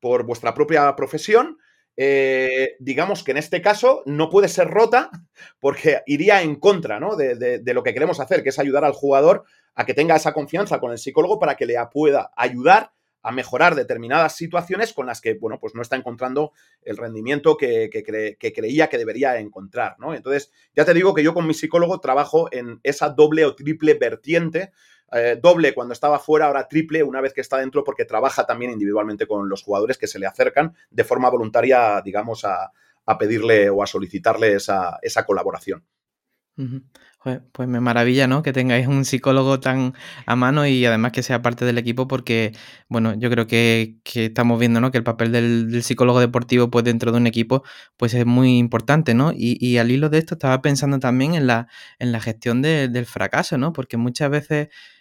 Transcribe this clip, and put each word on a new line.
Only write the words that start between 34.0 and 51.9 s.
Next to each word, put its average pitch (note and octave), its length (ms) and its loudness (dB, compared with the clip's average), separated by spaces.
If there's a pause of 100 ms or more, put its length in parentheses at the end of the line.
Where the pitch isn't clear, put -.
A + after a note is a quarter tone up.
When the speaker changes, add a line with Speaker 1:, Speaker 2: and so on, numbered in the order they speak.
Speaker 1:
esa, F#2+ 480 -4
esa - 240 -4
colaboración. F2+ 580 -4 (760)
Speaker 2:
Ujú. C3 240 -10 (360)
Joder, B2+ 240 -8 (100)
pues B2+ 160 -6
me A#2+ 120 -2
maravilla, B2 460 2
¿no? C3+ 160 0
Que C#3 100 -2
tengáis B2+ 340 0
un C#3 180 2
psicólogo C3+ 560 2
tan C3 340 -2 (320)
a A#2+ 100 0
mano C#3 300 2
y B2+ 200 2
además A2+ 260 2
que B2+ 100 -4
sea A#2+ 200 -2
parte A#2+ 240 -2
del A#2+ 100 0
equipo A#2+ 320 -4
porque, A#2 440 -2 (360)
bueno, A2+ 300 0
yo A#2+ 120 -2
creo A#2 160 0
que, A2+ 580 0
que A2+ 220 -4
estamos A#2 320 0
viendo, A#2 220 2
¿no? C3 100 2
Que B2+ 80 -4
el A2+ 60 0
papel A2+ 280 -2
del, A#2 380 0
del A#2 120 -4
psicólogo B2 380 2
deportivo, B2 500 2
pues, A#2+ 140 2
dentro A#2 280 0
de A#2+ 60 2
un A#2+ 80 4
equipo, A#2 360 0 (360)
pues, A#2+ 160 0
es A#2+ 100 2
muy B2 340 4
importante, A#2+ 540 2
¿no? C3+ 200 4
Y, A#2 280 -2
y B2 180 2
al A#2 120 2
hilo C#3+ 180 2
de D3+ 100 2
esto D#3+ 180 -2
estaba C3 260 0
pensando C#3 360 0
también C3 360 0
en D3 120 2
la, A#2 220 0 (300)